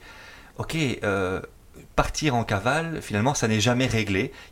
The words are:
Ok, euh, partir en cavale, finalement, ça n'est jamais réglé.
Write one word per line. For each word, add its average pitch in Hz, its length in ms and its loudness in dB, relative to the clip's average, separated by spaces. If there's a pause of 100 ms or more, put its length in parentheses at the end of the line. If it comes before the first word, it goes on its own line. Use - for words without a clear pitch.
(580)
Ok, - 180 -6 (280)
euh, 95 360 0 (560)
partir - 380 2
en 113 100 2
cavale, 139 600 0
finalement, 107 320 2
ça 120 120 0
n'est 110 120 4
jamais 123 260 4
réglé. 107 460 0 (200)